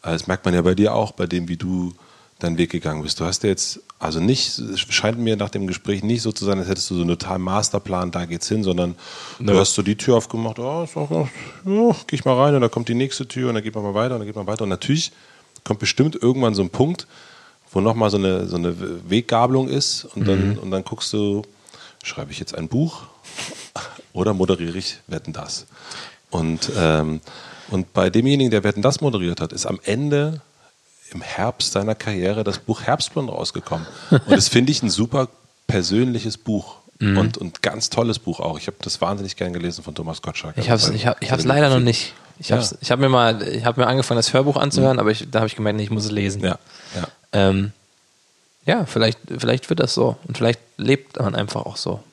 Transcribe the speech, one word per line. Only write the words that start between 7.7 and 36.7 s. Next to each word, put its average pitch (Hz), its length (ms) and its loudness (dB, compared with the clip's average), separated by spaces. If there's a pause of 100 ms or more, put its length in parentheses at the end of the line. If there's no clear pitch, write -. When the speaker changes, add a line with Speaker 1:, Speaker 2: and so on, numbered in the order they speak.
Speaker 1:
da 87 160 -6
geht's 85 220 -8
hin, 110 140 0
sondern 87 320 0 (440)
Speaker 2:
Nö. 104 140 0
Speaker 1:
du 95 60 6
hast 95 160 4
so 107 60 0
die 104 160 2
Tür 123 200 4
aufgemacht, 113 420 -2
"Oh, 143 260 -4
ist - 140 -12
auch, 147 120 -4
ja, 160 160 0 (800)
geh - 100 -4
ich 123 100 -4
mal 131 80 4
rein" 143 200 6
und 135 60 6
dann 117 100 4
kommt 117 180 -4
die 120 60 0
nächste 131 320 -2
Tür 127 220 -4
und 120 60 0
dann 107 100 -2
geht 113 100 -8
man 107 100 -4
mal 101 100 -4
weiter 120 200 0
und 113 60 -4
dann 101 60 -8
geht 104 100 -10
man 101 100 -6
weiter. 110 180 -2
Und 101 60 -2
natürlich 143 420 -2 (520)
kommt 104 160 -2
bestimmt - 400 2
irgendwann 123 340 2
so 98 80 0
ein 92 60 0
Punkt, 156 380 0 (680)
wo 95 80 0
nochmal 110 300 2
so 101 80 2
eine, 92 300 0
so 90 80 -4
eine 85 180 0 (340)
Weggabelung 120 600 2
ist 135 360 -2
und 98 240 -2
dann, 98 240 2
Speaker 2:
Mhm. 107 60 -4
Speaker 1:
und 95 120 -8
dann 95 140 -2
guckst - 300 -8
du, 104 260 0 (640)
"Schreibe - 300 -10
ich - 60 -12
jetzt - 160 -10
ein 80 140 -6
Buch 156 360 -2 (500)
<laughs> - 580 -16
oder 98 220 0
moderiere 90 420 0
ich - 300 -8
Wetten, 80 260 -8
dass?" - 320 -10 (640)
Und, 80 480 -2
ähm, 78 440 2 (500)
und 92 240 -4
bei 90 160 4
demjenigen, 127 400 4
der 104 120 2
Wetten, 104 200 0
dass 143 180 2
moderiert 98 400 0
hat, 82 140 -6
ist - 100 -6
am - 200 -4
Ende 143 580 0 (680)
im 90 100 -12
Herbst - 480 -4
seiner 104 240 0
Karriere 104 480 -2
das 101 160 -4
Buch - 240 -4
Herbstblond - 480 -2
rausgekommen. - 560 -6 (240)
Und 180 260 8
das - 120 4
finde 127 240 6
ich - 100 0
ein 110 80 0
super 120 380 0 (400)
persönliches 110 680 0
Buch - 420 -4 (200)